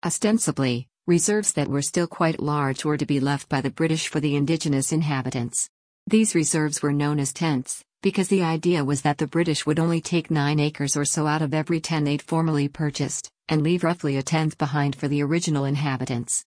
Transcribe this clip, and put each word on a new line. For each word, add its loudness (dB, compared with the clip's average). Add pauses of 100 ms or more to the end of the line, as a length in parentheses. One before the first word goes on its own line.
Ostensibly, 0 (220)
reserves 2
that 0
were -2
still -2
quite -2
large -2
were 0
to 0
be 0
left -2
by 0
the -2
British 0
for -2
the 0
indigenous 0
inhabitants. -2 (380)
These 4
reserves 0
were 0
known 0
as -2
tents, -2 (180)
because 0
the 4
idea 2
was 0
that 0
the 0
British 0
would 2
only 2
take -2
nine 2
acres 0
or 0
so 0
out 2
of -2
every 0
ten -2
they'd 0
formerly 0
purchased, -4 (200)
and 2
leave 2
roughly 0
a -2
tenth 0
behind 0
for -4
the 0
original 0
inhabitants. -2 (140)